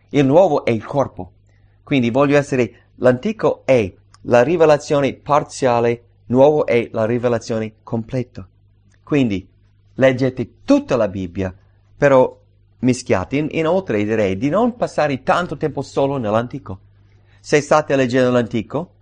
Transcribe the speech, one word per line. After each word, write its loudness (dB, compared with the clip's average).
il 2
Nuovo 4
è 0
il -4
corpo. -6
Quindi 0
voglio 2
essere, -2
l'Antico 0
è 0
la 4
rivelazione 2
parziale, -2
Nuovo 4
è 0
la -2
rivelazione -4
completa. -8
Quindi -2
leggete -2
tutta 0
la 0
Bibbia, -8
però 2
mischiate. -2
In-, -4
inoltre -2
direi -2
di -2
non 0
passare -4
tanto -4
tempo -6
solo -2
nell'Antico. -4
Se 0
state 0
leggendo 2
l'Antico, -4